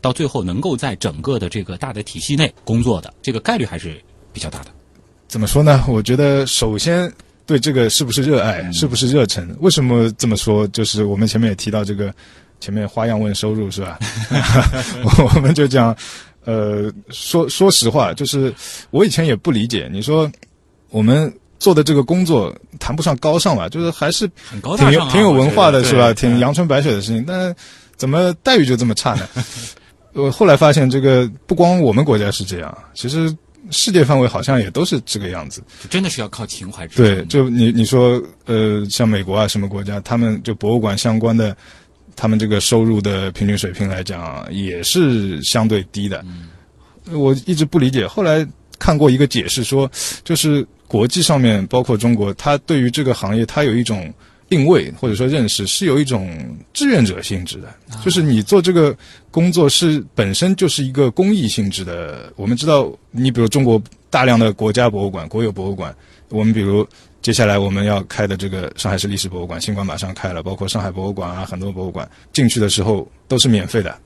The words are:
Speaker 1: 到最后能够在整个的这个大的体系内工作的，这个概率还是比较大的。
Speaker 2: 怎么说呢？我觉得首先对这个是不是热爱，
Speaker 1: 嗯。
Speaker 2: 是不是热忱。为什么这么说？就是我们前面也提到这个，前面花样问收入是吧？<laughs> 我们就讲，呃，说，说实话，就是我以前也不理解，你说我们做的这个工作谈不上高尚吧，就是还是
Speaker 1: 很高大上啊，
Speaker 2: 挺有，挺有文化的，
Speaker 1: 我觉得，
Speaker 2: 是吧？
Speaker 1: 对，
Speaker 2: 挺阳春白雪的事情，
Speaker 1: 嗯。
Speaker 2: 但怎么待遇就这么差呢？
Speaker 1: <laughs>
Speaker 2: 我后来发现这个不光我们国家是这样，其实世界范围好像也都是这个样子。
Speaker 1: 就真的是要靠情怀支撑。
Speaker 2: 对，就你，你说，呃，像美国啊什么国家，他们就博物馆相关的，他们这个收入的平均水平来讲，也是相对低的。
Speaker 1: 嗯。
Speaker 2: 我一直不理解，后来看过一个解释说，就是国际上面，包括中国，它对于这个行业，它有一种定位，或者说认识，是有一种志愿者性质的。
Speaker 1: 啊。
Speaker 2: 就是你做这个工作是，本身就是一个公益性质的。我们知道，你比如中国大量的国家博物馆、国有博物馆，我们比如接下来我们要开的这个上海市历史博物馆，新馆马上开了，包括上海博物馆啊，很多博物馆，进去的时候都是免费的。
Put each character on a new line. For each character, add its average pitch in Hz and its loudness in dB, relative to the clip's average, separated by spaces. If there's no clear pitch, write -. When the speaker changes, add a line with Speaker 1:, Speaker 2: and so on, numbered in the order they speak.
Speaker 1:
到 131 0
最 147 -4
后 123 -4
能 90 -4
够 170 -2
在 127 -6
整 76 -6
个 123 -4
的 95 -6
这 98 -6
个 90 -12
大 131 -10
的 104 -10
体 - -12
系 143 -4
内 139 -2
工 117 0
作 113 -2
的， - -16
这 135 -6
个 110 -6
概 226 -4
率 131 -2
还 - -10
是 80 -14
比 - -16
较 80 -10
大 - -16
的。 - -20
Speaker 2:
怎 113 -8
么 107 0
说 147 2
呢？ 139 6
我 113 0
觉 117 0
得 139 2
首 110 -2
先 170 -2
对 151 2
这 135 0
个 123 4
是 - 0
不 120 -4
是 120 0
热 135 2
爱， 95 -2
Speaker 1:
嗯。 87 -8
Speaker 2:
是 85 0
不 120 -2
是 131 0
热 131 4
忱。 87 -6
为 175 4
什 143 0
么 120 2
这 123 -2
么 110 0
说？ 104 0
就 113 -4
是 104 -2
我 101 -2
们 107 2
前 110 0
面 113 2
也 98 -2
提 - -8
到 107 -2
这 101 -6
个， 98 -6
前 101 -10
面 104 -4
花 113 -4
样 110 -2
问 104 -2
收 107 -4
入 107 -4
是 98 -8
吧？ 87 -10
<laughs> 127 2
我 165 4
们 139 4
就 143 4
讲， 120 2
呃， 104 -2
说， - -2
说 190 4
实 120 2
话， 107 0
就 143 -6
是 135 -2
我 202 4
以 190 0
前 165 0
也 135 2
不 160 -4
理 113 0
解， 90 -4
你 98 -6
说 151 0
我 110 -2
们 135 2
做 196 4
的 151 6
这 151 2
个 139 4
工 175 0
作 120 0
谈 - -6
不 160 -4
上 151 0
高 156 2
尚 160 0
吧， 85 -4
就 160 -8
是 170 -2
还 151 -4
是 202 -4
Speaker 1:
很 104 -14
高 135 -6
大 139 6
上 160 4
啊， 139 -4
Speaker 2:
挺 196 4
有， - -
挺 - -
有 202 6
文 135 4
化 180 6
的， 135 4
Speaker 1:
我 123 4
觉 127 2
得， 139 4
Speaker 2:
是 - -
吧？ 120 6
Speaker 1:
对， 120 0
Speaker 2:
挺 120 4
阳 127 2
春 170 0
白 139 2
雪 143 0
的 101 0
事 101 -8
情， 113 -2
Speaker 1:
嗯。 131 -6
Speaker 2:
但 180 -4
怎 - -4
么 175 2
待 262 4
遇 156 6
就 123 2
这 120 -2
么 113 2
差 117 -2
呢？ 95 -6
Speaker 1:
<laughs> - -20
Speaker 2:
我 139 -2
后 208 2
来 147 8
发 151 6
现 135 4
这 131 2
个 127 4
不 180 0
光 175 4
我 127 4
们 107 4
国 123 2
家 101 0
是 95 -6
这 92 -8
样， 76 -12
其 - -10
实 160 -2
世 - 0
界 175 6
范 135 4
围 123 4
好 95 -4
像 135 0
也 95 -2
都 147 -2
是 135 -2
这 - -6
个 95 -8
样 87 -10
子。 - -16
Speaker 1:
就 - -18
真 185 -2
的 180 -2
是 127 -8
要 104 -8
靠 113 -10
情 98 -12
怀 85 -14
支 - -12
撑。 120 6
Speaker 2:
对， 95 2
就 131 0
你， 120 2
你 113 2
说， 123 4
呃， 107 0
像 113 0
美 101 0
国 95 -4
啊 107 2
什 104 -2
么 98 -2
国 98 -8
家， 101 -8
他 120 -4
们 113 0
就 113 -6
博 113 0
物 120 2
馆 104 0
相 113 0
关 113 2
的， 107 0
他 - -4
们 110 2
这 107 0
个 104 0
收 113 2
入 113 2
的 95 -2
平 101 -2
均 101 0
水 92 -6
平 98 -4
来 92 -6
讲， 85 -10
也 92 -6
是 107 0
相 110 0
对 104 2
低 101 -6
的。 92 -6
Speaker 1:
嗯。 85 -16
Speaker 2:
我 135 4
一 180 0
直 156 2
不 156 0
理 131 4
解， 123 0
后 - -4
来 156 2
看 156 2
过 147 6
一 127 4
个 143 4
解 113 -2
释 120 -4
说， 135 -2
就 170 -2
是 147 0
国 107 2
际 170 0
上 147 2
面， 107 2
包 127 0
括 120 0
中 117 2
国， 101 -2
它 147 0
对 151 0
于 123 2
这 139 -4
个 127 0
行 101 -4
业， 113 0
它 147 -2
有 113 0
一 120 0
种 95 -6
定 147 2
位， 131 4
或 117 -6
者 104 -2
说 127 -2
认 131 0
识， 101 -4
是 - -4
有 143 2
一 147 0
种 101 -4
志 285 -2
愿 208 4
者 95 -2
性 92 -6
质 - -10
的。 98 -18
Speaker 1:
啊。 110 -14
Speaker 2:
就 185 0
是 175 0
你 131 2
做 190 4
这 180 0
个 156 4
工 175 2
作 160 4
是， 151 2
本 98 0
身 185 2
就 190 0
是 143 -2
一 131 -4
个 131 2
公 190 2
益 165 0
性 104 -2
质 95 -8
的。 85 -10
我 98 -8
们 120 2
知 131 -6
道， 143 2
你 127 0
比 120 0
如 113 4
中 135 0
国 113 4
大 127 2
量 123 4
的 110 4
国 107 -2
家 120 2
博 101 -4
物 98 -4
馆、 87 -10
国 110 -4
有 110 -2
博 95 -8
物 98 -6
馆， 85 -10
我 107 -2
们 110 4
比 107 0
如 101 2
接 117 0
下 113 2
来 101 2
我 98 0
们 98 -2
要 104 0
开 104 -4
的 98 -4
这 98 -8
个 95 -8
上 95 -4
海 98 -2
市 92 -4
历 101 -4
史 101 -6
博 90 -10
物 87 -10
馆， 85 -10
新 107 -4
馆 98 -4
马 92 -6
上 95 -8
开 95 -8
了， 82 -8
包 92 -6
括 98 -8
上 - -4
海 95 -6
博 95 -6
物 101 -6
馆 92 -8
啊， 90 -10
很 90 -10
多 98 -6
博 92 -8
物 87 -8
馆， 85 -10
进 131 2
去 113 0
的 104 2
时 95 -2
候 101 -2
都 131 -2
是 113 2
免 101 2
费 113 -2
的。 85 -8